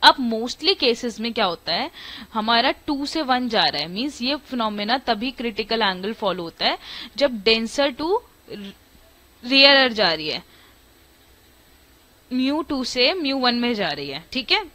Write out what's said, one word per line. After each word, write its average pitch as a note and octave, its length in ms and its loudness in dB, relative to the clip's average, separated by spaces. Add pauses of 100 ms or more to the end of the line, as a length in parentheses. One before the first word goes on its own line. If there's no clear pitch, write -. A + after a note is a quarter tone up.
अब D4 140 8 (140)
mostly B3 480 -2
cases A#3+ 420 0
में A3+ 120 -4
क्या A3 120 0
होता E3+ 300 -2
है, B3+ 160 -2 (440)
हमारा A#3 360 2 (160)
टू C#4+ 200 -2
से D#4+ 160 -2
वन B3+ 260 0
जा G#3 140 2
रहा D3 200 0
है, D#3 60 -6
means A#3 340 -6
ये C4+ 140 -2 (100)
phenomena A3 520 -2
तभी A#3+ 320 -2
critical A3+ 520 -4
angle F#3+ 300 -2
फॉलो F#3 300 -4
होता E3 240 -4
है D4+ 120 0 (380)
जब B3+ 280 0
denser A3+ 520 2
to D#4 140 -4 (1300)
rarer C4+ 460 8
जा G3+ 220 2
रही D#3 160 -6
है, D3+ 140 -6 (1900)
म्यू C4+ 320 0
टू C#4 220 -4
से B3+ 300 2
म्यू C#4 240 -2
वन B3 160 2
में A#3+ 200 0
जा G3+ 140 -2
रही C#3+ 200 -6
है, C#3+ 240 -10
ठीक A3+ 200 -2
है? G4+ 120 0 (100)